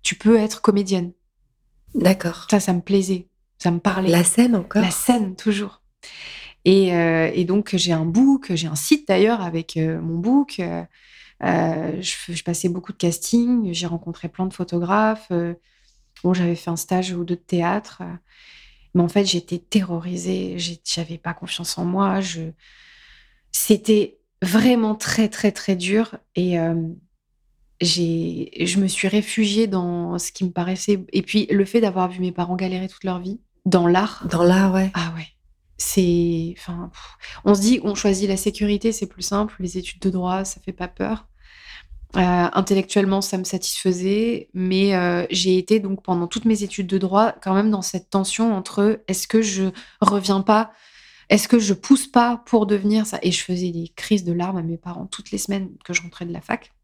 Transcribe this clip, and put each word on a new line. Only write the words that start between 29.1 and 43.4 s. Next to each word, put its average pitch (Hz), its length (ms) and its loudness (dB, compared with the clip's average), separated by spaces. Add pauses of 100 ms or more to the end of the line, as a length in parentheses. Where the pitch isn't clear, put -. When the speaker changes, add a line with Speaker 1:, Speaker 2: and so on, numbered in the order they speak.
Speaker 1:
dans 175 540 -2
ce - 120 -8
qui - 120 -6
me 180 80 -2
paraissait. 185 520 -2 (100)
Et 185 100 0
puis, 208 260 0
le 196 160 4
fait 226 160 2
d'avoir 185 280 0
vu 180 100 -12
mes 180 120 -2
parents 180 240 -4
galérer 185 320 -4
toute - 160 -16
leur 180 160 -4
vie, 190 200 -10 (260)
dans 180 220 4
l'art. 185 420 2
Speaker 2:
Dans 170 140 0
l'art, 185 300 6
ouais. 190 200 0
Speaker 1:
Ah 165 220 -2
ouais. 165 100 -10 (520)
C'est, 170 800 0
enfin, 175 340 -10
pff. - 240 -20 (260)
On 202 120 6
se 196 60 0
dit, 226 220 4
on 202 120 -2
choisit 196 340 2
la 190 80 0
sécurité, 208 540 0
c'est 208 160 -6
plus - 160 -14
simple. 208 360 -2
Les 185 200 -6
études - 220 -12
de 190 100 2
droit, 185 340 -2
ça - 180 -12
fait 185 100 -10
pas 180 140 -8
peur. 208 400 -6 (880)
Euh, - 20 2 (340)
intellectuellement, 196 680 0
ça 196 180 -4
me 185 40 -6